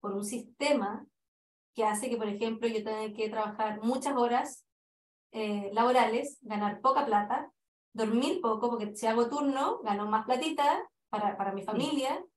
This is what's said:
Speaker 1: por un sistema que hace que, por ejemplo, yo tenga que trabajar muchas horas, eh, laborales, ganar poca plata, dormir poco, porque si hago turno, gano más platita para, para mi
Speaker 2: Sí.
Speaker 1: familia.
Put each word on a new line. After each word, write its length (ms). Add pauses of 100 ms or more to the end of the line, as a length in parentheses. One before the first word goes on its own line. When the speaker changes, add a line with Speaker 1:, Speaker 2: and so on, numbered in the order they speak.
Speaker 1:
por 120
un 100
sistema 800 (680)
que 100
hace 260
que, 80
por 100
ejemplo, 400
yo 160
tenga 300
que 160
trabajar 520
muchas 340
horas, 500 (680)
eh, 420
laborales, 680
ganar 400
poca 240
plata, 460 (420)
dormir 480
poco, 280
porque 260
si 120
hago 220
turno, 540
gano 240
más 180
platita 640 (220)
para, 280
para 160
mi 80
Speaker 2:
Sí. 40
Speaker 1:
familia. 580 (120)